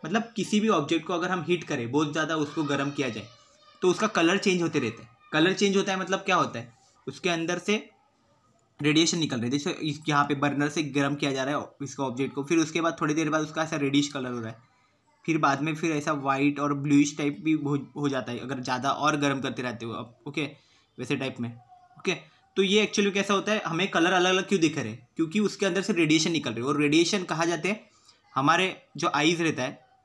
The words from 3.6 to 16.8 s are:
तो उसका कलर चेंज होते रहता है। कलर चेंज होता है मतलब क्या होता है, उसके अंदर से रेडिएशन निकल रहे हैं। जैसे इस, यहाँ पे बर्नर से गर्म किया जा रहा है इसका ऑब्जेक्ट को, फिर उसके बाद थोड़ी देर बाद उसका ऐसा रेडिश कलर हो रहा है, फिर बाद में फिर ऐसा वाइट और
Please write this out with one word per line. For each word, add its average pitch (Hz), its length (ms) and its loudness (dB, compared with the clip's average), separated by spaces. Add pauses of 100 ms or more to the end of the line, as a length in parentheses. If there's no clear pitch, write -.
तो 185 80 6
उसका 175 180 0
कलर 180 300 4
चेंज 185 240 2
होते 160 160 0
रहता 117 240 -4
है। - 60 -20 (240)
कलर 160 200 4
चेंज 196 240 2
होता 196 160 2
है 190 80 -2
मतलब 185 200 -2
क्या 185 160 0
होता 123 220 0
है, 113 140 -14 (340)
उसके - 240 -4
अंदर 170 280 -2
से 202 180 0 (1040)
रेडिएशन 156 380 4
निकल 139 180 -2
रहे 117 80 -2
हैं। 120 60 -2
जैसे 143 220 -2
इस, - 360 -6
यहाँ 143 160 4
पे 143 120 -2
बर्नर 143 320 0
से 156 140 -2
गर्म 143 320 0
किया 143 180 -2
जा 135 120 -2
रहा 139 140 -2
है 110 80 -6 (160)
इसका 139 220 -6
ऑब्जेक्ट 127 300 -4
को, 143 100 -4
फिर 165 140 2
उसके 160 220 0
बाद 165 200 0
थोड़ी 151 140 2
देर 156 160 0
बाद 156 120 0
उसका 156 200 -4
ऐसा 160 140 -4
रेडिश 143 320 2
कलर 127 240 -8
हो 120 80 -8
रहा 110 100 -8
है, 117 60 -16 (680)
फिर 156 140 0
बाद 143 240 2
में 160 120 -2
फिर 160 180 -2
ऐसा 147 200 -2 (120)
वाइट 139 360 2
और 143 200 0